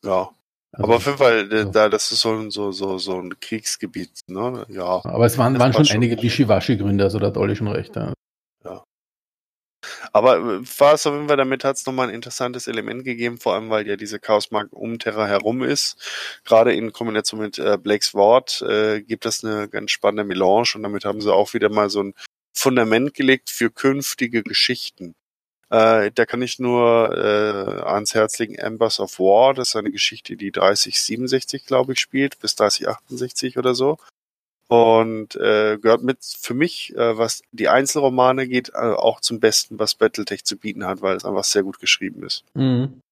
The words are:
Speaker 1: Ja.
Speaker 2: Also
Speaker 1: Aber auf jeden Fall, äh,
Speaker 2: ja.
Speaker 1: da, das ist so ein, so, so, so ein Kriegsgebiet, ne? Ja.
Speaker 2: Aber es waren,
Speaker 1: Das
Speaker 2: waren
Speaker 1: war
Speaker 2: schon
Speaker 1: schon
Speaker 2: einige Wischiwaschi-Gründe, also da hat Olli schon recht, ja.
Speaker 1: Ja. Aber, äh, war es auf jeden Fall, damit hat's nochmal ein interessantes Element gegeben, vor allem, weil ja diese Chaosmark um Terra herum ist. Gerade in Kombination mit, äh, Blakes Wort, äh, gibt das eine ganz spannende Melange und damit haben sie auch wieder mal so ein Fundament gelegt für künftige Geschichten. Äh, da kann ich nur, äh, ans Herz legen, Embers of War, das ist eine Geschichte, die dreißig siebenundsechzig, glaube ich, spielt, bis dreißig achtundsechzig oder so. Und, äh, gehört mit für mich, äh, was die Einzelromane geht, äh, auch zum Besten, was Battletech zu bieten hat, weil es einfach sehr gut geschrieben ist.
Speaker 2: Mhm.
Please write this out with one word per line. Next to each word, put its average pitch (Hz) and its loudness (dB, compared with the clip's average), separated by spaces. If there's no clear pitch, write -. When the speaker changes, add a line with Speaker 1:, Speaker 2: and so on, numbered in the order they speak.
Speaker 1:
Ja. 95 -2
Speaker 2:
Also 110 -6
Speaker 1:
Aber 117 6
auf 117 0
jeden 143 -2
Fall, 113 4
äh, 110 0
Speaker 2:
ja. 107 0
Speaker 1:
da, 104 4
das 104 0
ist 110 -2
so 113 0
ein, 110 -6
so, 101 -6
so, 95 -6
so 92 -6
ein 90 -12
Kriegsgebiet, - -10
ne? 110 -6
Ja. 92 -2
Speaker 2:
Aber - 0
es 117 2
waren, 131 2
Speaker 1:
Das 123 2
Speaker 2:
waren 123 6
Speaker 1:
war - -
Speaker 2:
schon 110 6
Speaker 1:
schon 104 2
Speaker 2:
einige 117 0
Wischiwaschi-Gründe, 101 2
also 98 0
da 104 0
hat 104 -4
Olli 101 0
schon 104 -4
recht, - -6
ja. 110 -6
Speaker 1:
Ja. 92 -16
Aber, 113 6
äh, 98 -2
war 143 8
es 151 2
auf 147 -2
jeden 147 -6
Fall, 147 2
damit 131 -2
hat's 135 -4
nochmal 131 -2
ein 101 -8
interessantes 123 -8
Element 113 -8
gegeben, 120 -6
vor 107 0
allem, 110 -6
weil 107 -2
ja 101 -4
diese 104 -12
Chaosmark 104 0
um 117 -10
Terra 107 -2
herum 104 0
ist. 139 -2
Gerade 117 6
in 110 -4
Kombination 110 -4
mit, 104 -8
äh, 101 0
Blakes 104 -2
Wort, 110 4
äh, 107 0
gibt 104 -8
das - -4
eine 107 -6
ganz 104 -8
spannende 104 0
Melange 98 2
und 107 -12
damit 104 -6
haben 104 -6
sie 104 2
auch 101 2
wieder 107 2
mal 107 2
so 101 0
ein 98 -4
Fundament 123 2
gelegt 131 0
für - -2
künftige 135 -2
Geschichten. - -4
Äh, 110 4
da 117 4
kann 117 -6
ich 127 -6
nur, 120 4
äh, 104 -2
ans 104 -2
Herz 110 0
legen, 110 -4
Embers 110 -2
of - -8
War, 104 6
das 131 -4
ist - -4
eine 104 -4
Geschichte, - -6
die 98 -8
dreißig 95 0
siebenundsechzig, 127 -4
glaube 131 0
ich, - -2
spielt, 135 -4
bis - -6
dreißig - 0
achtundsechzig 127 -8
oder 127 0
so. 135 -2
Und, 113 4
äh, 107 2
gehört 113 4
mit 127 -4
für - -10
mich, - -4
äh, 117 0
was 113 -2
die 113 -2
Einzelromane 131 2
geht, 123 -2
äh, - -10
auch 113 0
zum 113 -6
Besten, - 0
was 90 -2
Battletech 107 -2
zu 104 -6
bieten 101 -10
hat, 92 -6
weil 95 0
es 95 -10
einfach 98 -4
sehr 101 0
gut 95 -10
geschrieben 95 -4
ist. - -10
Speaker 2:
Mhm. 131 0